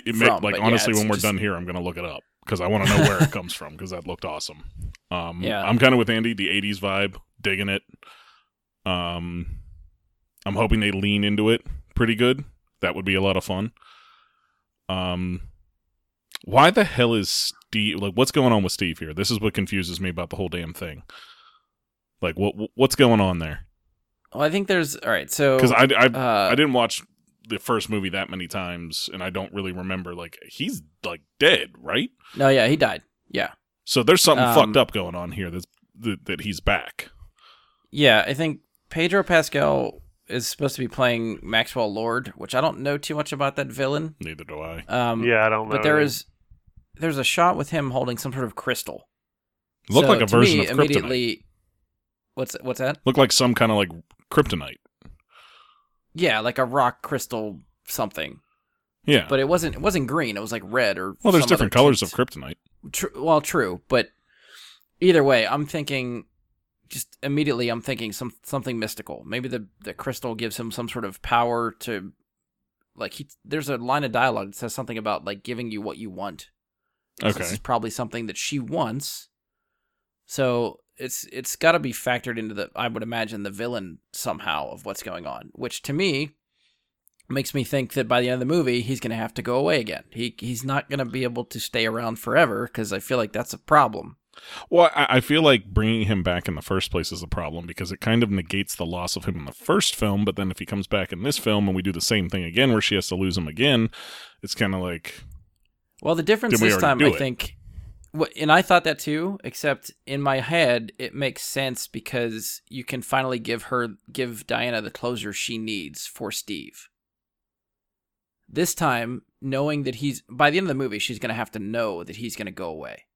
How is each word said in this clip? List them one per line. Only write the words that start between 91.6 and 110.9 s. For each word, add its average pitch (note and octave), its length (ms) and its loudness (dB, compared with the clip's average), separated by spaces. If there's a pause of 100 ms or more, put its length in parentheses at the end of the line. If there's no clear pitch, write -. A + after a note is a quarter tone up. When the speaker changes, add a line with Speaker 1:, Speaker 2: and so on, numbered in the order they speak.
Speaker 2:
around A2+ 340 -4
forever, A#2 480 2
'cause G#2 260 -6
I G2 60 -4
feel B2+ 180 -2
like G#2+ 140 -2
that's A2+ 220 -6
a - 40 -10
problem. C3 600 2 (520)
Speaker 1:
Well, E3+ 260 8
I, C3 220 4
I - 20 6
feel D3 220 2
like B2+ 320 6
bringing A2 340 2
him G2 160 0
back F2+ 240 0
in F2 80 -4
the D2 60 -8
first - 300 -2
place E2 200 -4
is D#2 120 -10
a E2+ 40 -10
problem, E2+ 380 -6
because F2 260 -10
it - 100 -10
kind A2+ 220 4
of A2 80 2
negates G2 440 -4
the F2 100 -6
loss F2 300 -6
of - 100 -8
him F2+ 120 -4
in D2 80 -10
the - 60 -12
first - 440 0
film, G#2 300 0
but G2+ 100 0
then G2 160 -4
if - 80 -10
he F2 60 -10
comes G2+ 220 -4
back G2 260 -2
in F2+ 100 -8
this C#3+ 140 -2
film G#2 300 2
and F#2 80 0
we F#2 60 0
do F#2+ 100 0
the E2+ 100 -6
same G2 280 0
thing F#2 140 -4
again A2 280 2
where G#2+ 100 4
she - 140 0
has F#2 120 -2
to F#2 80 -4
lose F#2 220 0
him E2+ 100 -2
again, A2+ 420 2 (520)
it's - 140 -10
kinda F#2+ 220 -2
like, F2+ 440 -8 (800)
Speaker 2:
Well, E3 140 0
the E3 80 0
difference G#3+ 320 2
Speaker 1:
did A2 60 2
we A3+ 60 6
Speaker 2:
this D3 80 6
Speaker 1:
already D#3+ 120 4
Speaker 2:
time, C3+ 120 4
Speaker 1:
do D3 60 6
Speaker 2:
I B2 100 6
Speaker 1:
it? - 20 -4
Speaker 2:
think, - 380 -4 (600)
wh-, - 240 -2
and D3+ 120 2
I F3 100 10
thought F3+ 220 4
that D#3 160 -2
too, E3 460 -4
except - 460 -4 (140)
in C#3 160 -4
my C3+ 200 0
head, B2 580 2